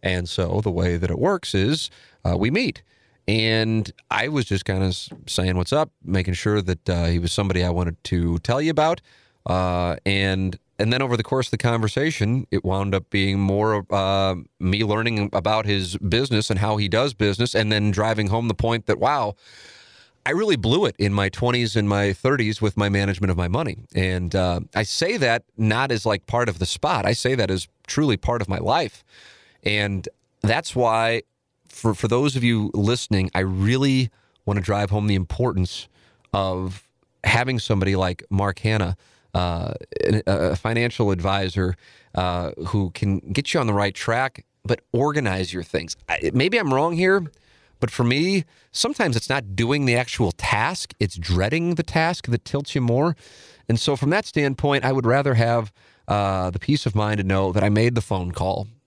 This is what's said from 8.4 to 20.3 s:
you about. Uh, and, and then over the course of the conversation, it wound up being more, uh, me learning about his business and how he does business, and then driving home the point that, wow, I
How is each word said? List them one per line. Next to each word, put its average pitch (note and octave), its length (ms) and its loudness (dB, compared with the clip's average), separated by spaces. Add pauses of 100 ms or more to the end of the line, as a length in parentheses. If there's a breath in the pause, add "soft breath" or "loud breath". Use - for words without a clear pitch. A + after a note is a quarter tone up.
you D#3 80 2
about. D#3 300 2 (460 soft breath)
Uh, F2+ 500 0 (100)
and, F#2+ 500 0 (220)
and A2 140 2
then B2+ 100 0
over B2 140 0
the A2 80 0
course C3 240 0
of - 20 -6
the A#2+ 80 -4
conversation, A#2+ 920 0
it - 120 -2
wound G2 300 0
up - 160 -2
being G2 300 2
more, G2+ 500 2
uh, G2 460 0 (240)
me G2 240 2
learning G#2+ 480 0
about G#2 340 0
his G2 300 -2
business A2 540 0
and F#2+ 100 0
how G#2+ 160 0
he G#2 100 -2
does A2+ 280 0
business, G#2 380 0
and G#2+ 200 2
then G#2 180 2
driving G#2+ 380 0
home A2+ 180 -2
the A2 80 0
point A2+ 320 -2
that, - 140 0
wow, B2 340 0 (960 loud breath)
I - 20 0